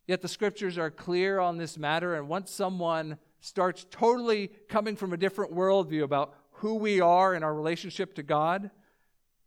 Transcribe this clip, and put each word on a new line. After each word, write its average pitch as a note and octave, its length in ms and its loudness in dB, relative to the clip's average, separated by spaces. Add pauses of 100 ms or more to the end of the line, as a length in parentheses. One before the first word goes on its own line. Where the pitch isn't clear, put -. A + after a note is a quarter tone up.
Yet F3+ 160 -2
the F3+ 60 -8
scriptures G3 480 -4
are E3 140 -2
clear F#3 480 -2
on F3 180 0
this E3 220 -8
matter, E3 360 0
and D3 140 -6
once F3 220 -4
someone E3 680 -2 (260)
starts F#3 460 -2
totally A#3 580 2 (200)
coming G#3+ 280 0
from F#3+ 160 -4
a F3 60 -4
different F#3+ 340 -2
worldview F3 500 2
about C#3+ 320 0 (180)
who A3 240 -2
we G#3 220 2
are F3+ 360 6
and D#3+ 100 -2
our D#3 80 0
relationship E3 640 -4
to D#3 80 -10
God, D#3+ 480 0 (760)